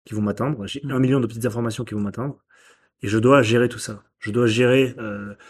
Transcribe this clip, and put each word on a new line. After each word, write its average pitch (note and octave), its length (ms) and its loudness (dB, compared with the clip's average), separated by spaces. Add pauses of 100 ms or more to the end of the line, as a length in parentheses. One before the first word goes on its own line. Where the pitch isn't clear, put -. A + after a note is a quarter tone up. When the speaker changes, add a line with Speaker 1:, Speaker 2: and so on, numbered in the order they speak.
Speaker 1:
qui - 100 -12
vont G#2+ 80 -2
m'atteindre, G#2 440 -4
j'ai A2+ 180 -10
Speaker 2:
Mm. C3+ 80 -8
Speaker 1:
un B2+ 60 -2
million C3 220 2
de A#2 60 0
petites A2+ 200 -6
informations A#2 380 -4
qui G#2+ 100 -10
vont G#2 60 -4
m'atteindre, A#2 380 -6 (640)
et G2+ 60 -6
je G#2+ 100 2
dois C3 240 6
gérer A#2 260 2
tout - 100 -10
ça. G#2+ 240 -12 (160)
Je A2 120 -8
dois A#2+ 160 2
gérer, B2 520 4
euh, G2+ 360 -12 (160)